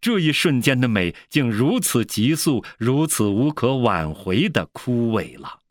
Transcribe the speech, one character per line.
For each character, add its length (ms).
这 180
一 140
瞬 280
间 200
的 80
美 260
竟 220
如 280
此 260
急 300
速， 300
如 280
此 180
无 280
可 240
挽 380
回 340
地 240
枯 400
萎 260
了。 220